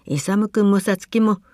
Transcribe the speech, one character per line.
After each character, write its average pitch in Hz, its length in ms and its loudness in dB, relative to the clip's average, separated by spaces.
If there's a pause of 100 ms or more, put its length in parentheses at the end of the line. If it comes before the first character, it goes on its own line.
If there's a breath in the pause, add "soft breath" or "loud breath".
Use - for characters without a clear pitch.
勇 196 420 -2
く 214 140 0
ん 202 80 4
も 196 100 2
さ 190 160 -2
つ - 120 -20
き 226 120 0
も 214 200 0 (140 soft breath)